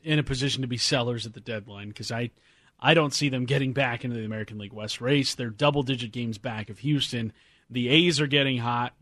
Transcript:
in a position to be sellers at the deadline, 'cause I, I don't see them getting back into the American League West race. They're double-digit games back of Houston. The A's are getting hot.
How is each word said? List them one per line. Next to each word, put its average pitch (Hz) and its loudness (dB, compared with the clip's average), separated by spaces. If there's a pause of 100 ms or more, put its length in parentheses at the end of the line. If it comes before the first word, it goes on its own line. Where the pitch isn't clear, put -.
in 151 2
a 143 2
position 131 -2
to 127 -4
be 120 -4
sellers 120 0
at 110 -12
the 120 -18
deadline, 104 -10
'cause 113 -10
I, 120 -4 (480)
I 143 6
don't 151 4
see 147 0
them 127 0
getting 131 0
back 123 -2
into 120 -4
the 110 -6
American 107 -6
League 101 -10
West 107 -8
race. 135 2
They're 123 -4
double-digit 131 0
games 117 -4
back 107 -8
of 101 -14
Houston. 127 0 (360)
The 123 -2
A's 160 6
are 147 2
getting 139 2
hot. 120 0